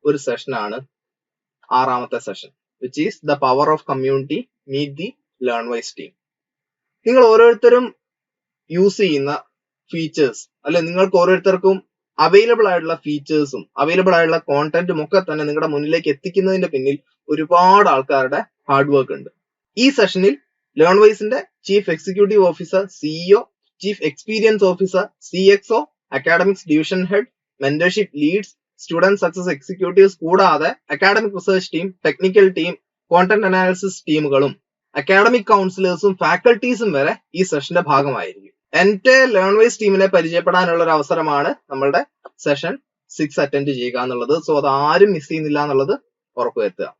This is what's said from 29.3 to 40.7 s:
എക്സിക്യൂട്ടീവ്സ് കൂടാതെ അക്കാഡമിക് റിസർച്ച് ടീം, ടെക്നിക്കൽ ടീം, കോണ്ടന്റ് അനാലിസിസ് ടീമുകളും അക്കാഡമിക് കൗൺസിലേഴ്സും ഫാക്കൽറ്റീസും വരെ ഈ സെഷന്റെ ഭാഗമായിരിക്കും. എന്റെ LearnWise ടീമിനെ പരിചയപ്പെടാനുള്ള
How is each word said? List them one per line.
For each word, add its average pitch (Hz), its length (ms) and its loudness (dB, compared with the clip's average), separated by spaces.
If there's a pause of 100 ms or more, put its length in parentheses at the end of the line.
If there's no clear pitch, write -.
എക്സിക്യൂട്ടീവ്സ് 185 680 2
കൂടാതെ 170 480 2 (240)
അക്കാഡമിക് 202 440 0
റിസർച്ച് 185 360 -2
ടീം, 165 120 -6 (200)
ടെക്നിക്കൽ 190 400 2 (100)
ടീം, 175 160 -4 (380)
കോണ്ടന്റ് 190 380 2
അനാലിസിസ് 185 600 -2
ടീമുകളും 143 440 0 (480)
അക്കാഡമിക് 202 520 2
കൗൺസിലേഴ്സും 190 600 0 (100)
ഫാക്കൽറ്റീസും 214 760 0
വരെ 147 160 0 (260)
ഈ 185 120 0
സെഷന്റെ 160 400 -4
ഭാഗമായിരിക്കും. 135 640 -4 (280)
എന്റെ 214 340 4 (180)
LearnWise 202 480 2
ടീമിനെ 190 340 2
പരിചയപ്പെടാനുള്ള 170 720 0